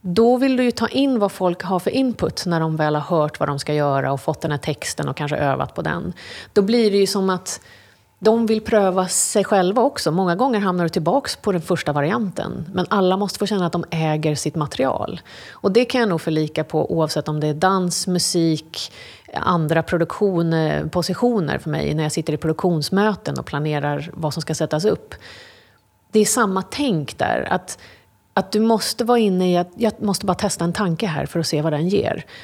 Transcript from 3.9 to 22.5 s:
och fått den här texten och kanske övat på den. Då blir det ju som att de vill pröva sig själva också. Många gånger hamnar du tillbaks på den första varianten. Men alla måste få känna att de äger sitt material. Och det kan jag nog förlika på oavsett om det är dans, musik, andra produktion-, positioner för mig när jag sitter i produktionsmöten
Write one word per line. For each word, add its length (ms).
och 80
fått 200
den 100
här 60
texten 520
och 80
kanske 200
övat 380
på 60
den. 320
Då 80
blir 300
det 60
ju 100
som 220
att 320
de 260
vill 160
pröva 460
sig 360
själva 380
också. 300
Många 240
gånger 240
hamnar 240
du 60
tillbaks 460
på 160
den 100
första 320
varianten. 800
Men 160
alla 280
måste 220
få 60
känna 200
att 60
de 180
äger 460
sitt 200
material. 680
Och 200
det 140
kan 160
jag 80
nog 120
förlika 420
på 280
oavsett 360
om 120
det 80
är 60
dans, 540
musik, 840
andra 500
produktion-, 1040
positioner 680
för 120
mig 240
när 100
jag 80
sitter 220
i 40
produktionsmöten 1000